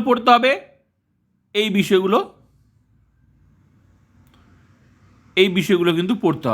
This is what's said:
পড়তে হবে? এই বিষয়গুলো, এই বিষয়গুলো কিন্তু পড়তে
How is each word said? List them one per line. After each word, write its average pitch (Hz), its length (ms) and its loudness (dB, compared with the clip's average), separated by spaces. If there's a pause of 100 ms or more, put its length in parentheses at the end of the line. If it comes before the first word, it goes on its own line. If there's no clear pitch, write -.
পড়তে 247 280 0
হবে? 254 160 2 (1040)
এই 214 160 -2
বিষয়গুলো, 190 500 0 (3250)
এই 190 140 4 (100)
বিষয়গুলো 175 360 0
কিন্তু 185 200 -2
পড়তে 156 380 -2